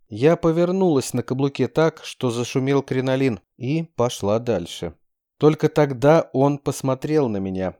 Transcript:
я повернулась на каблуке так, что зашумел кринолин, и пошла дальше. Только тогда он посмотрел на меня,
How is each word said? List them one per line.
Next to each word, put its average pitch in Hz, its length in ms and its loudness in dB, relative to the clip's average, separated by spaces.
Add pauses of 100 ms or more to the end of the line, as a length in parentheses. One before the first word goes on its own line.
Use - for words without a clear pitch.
я 139 280 2
повернулась 170 800 2
на - 100 -2
каблуке 135 420 -2
так, 160 380 0
что - 260 -4
зашумел 131 540 -2
кринолин, 131 560 -2 (160)
и 143 260 -4
пошла 117 560 -2
дальше. 107 560 -6 (460)
Только 151 280 4
тогда 143 640 2
он 143 260 2
посмотрел 135 720 -2
на 104 100 -4
меня, 92 420 -4